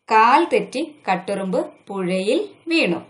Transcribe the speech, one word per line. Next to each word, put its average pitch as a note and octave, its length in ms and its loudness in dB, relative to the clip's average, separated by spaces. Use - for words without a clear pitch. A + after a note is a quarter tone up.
കാൽ B3 420 6
തെറ്റി B3+ 420 -4
കട്ടുറുമ്പ് F#3+ 540 -4
പുഴയിൽ G3 640 -2
വീണു. C4+ 320 0